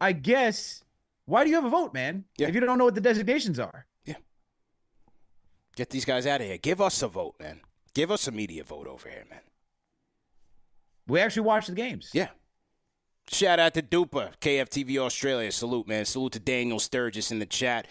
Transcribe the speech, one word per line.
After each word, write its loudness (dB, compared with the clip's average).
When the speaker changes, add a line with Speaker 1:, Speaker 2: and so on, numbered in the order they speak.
Speaker 1:
I 4
guess, 0
why 4
do 4
you 4
have 4
a -2
vote, 2
man? -4
Speaker 2:
Yeah. 2
Speaker 1:
If 0
you 0
don't 4
know 6
what 4
the -2
designations 0
are. -8
Speaker 2:
Yeah. -10
Get -6
these -6
guys 0
out 0
of -6
here. -6
Give -2
us 2
a 0
vote, -8
man. -16
Give 0
us 0
a -6
media -8
vote -14
over -16
here, -16
man. -20
Speaker 1:
We 2
actually 0
watch 2
the -10
games. -8
Speaker 2:
Yeah. 0
Shout 4
out 6
to 2
Dupa, 0
K 2
F -2
T -4
V -2
Australia. 0
Salute, -2
man. -2
Salute -2
to -10
Daniel 0
Sturgis -4
in -2
the -4
chat. -2